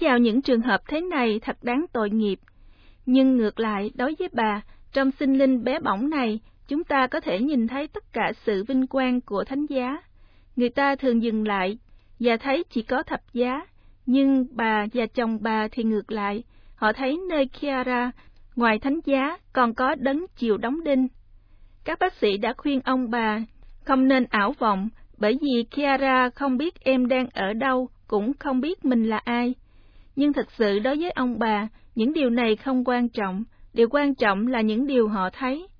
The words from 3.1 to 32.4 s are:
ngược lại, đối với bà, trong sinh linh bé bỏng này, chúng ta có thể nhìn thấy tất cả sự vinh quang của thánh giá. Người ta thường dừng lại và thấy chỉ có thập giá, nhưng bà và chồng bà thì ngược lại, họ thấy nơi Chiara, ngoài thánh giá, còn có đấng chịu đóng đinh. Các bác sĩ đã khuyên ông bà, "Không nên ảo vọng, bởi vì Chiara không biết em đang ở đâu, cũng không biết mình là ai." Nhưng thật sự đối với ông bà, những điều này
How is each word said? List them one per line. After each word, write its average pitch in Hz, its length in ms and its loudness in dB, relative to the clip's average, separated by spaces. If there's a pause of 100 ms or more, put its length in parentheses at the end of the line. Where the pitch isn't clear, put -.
ngược 214 220 0
lại, 214 360 -2
đối 269 240 -2
với 359 140 -4
bà, 214 280 -2 (320)
trong 269 180 2
sinh 269 260 2
linh 262 260 4
bé 262 160 -2
bỏng 247 300 -2
này, 254 300 -2 (280)
chúng 302 160 -2
ta 269 240 0
có 302 120 -2
thể 190 200 -2
nhìn 254 280 0
thấy 277 200 -6
tất - 260 -16
cả 196 180 -2 (140)
sự 202 220 0
vinh 262 200 0
quang 254 340 0
của 196 220 -4
thánh 277 220 -4
giá. 269 320 -4 (580)
Người 240 140 2
ta 277 260 0
thường 240 280 2
dừng 214 240 0
lại 196 300 -2 (420)
và 240 180 2
thấy 285 320 -2
chỉ 226 120 -4
có 262 220 -2
thập - 180 -6 (120)
giá, 247 280 -2 (440)
nhưng 269 460 4
bà 220 420 0
và 240 120 0
chồng 226 360 -2
bà 214 260 -2
thì 226 160 -6
ngược 214 280 0
lại, 202 320 -4 (320)
họ 214 180 0
thấy 269 260 -2 (100)
nơi 277 200 0 (100)
Chiara, 254 520 -2 (440)
ngoài 226 240 2
thánh 285 260 -2
giá, 277 320 0 (160)
còn 240 200 2
có 262 220 0
đấng 277 300 -2 (120)
chịu 220 200 0
đóng 262 260 -4
đinh. 262 240 2 (800)
Các 311 140 -6
bác 370 140 0
sĩ 208 240 2
đã 226 200 -2
khuyên 277 260 0
ông 262 260 0
bà, 226 340 0 (420)
"Không 262 220 4
nên 262 220 4
ảo 208 300 2
vọng, 208 300 0 (280)
bởi 214 240 2
vì 247 300 0
Chiara 262 580 2
không 254 280 -2
biết 311 220 -4
em 254 280 2
đang 254 260 0
ở 196 200 -2
đâu, 254 360 0 (180)
cũng 214 260 0
không 262 280 -2
biết 320 240 -4
mình 240 240 4
là 214 80 -2
ai." 240 360 -2 (600)
Nhưng 285 180 2
thật - 180 -4
sự 208 280 0
đối 262 180 0
với 339 140 -4
ông 247 280 -4
bà, 214 280 0 (280)
những 240 180 0
điều 285 160 2
này 233 260 2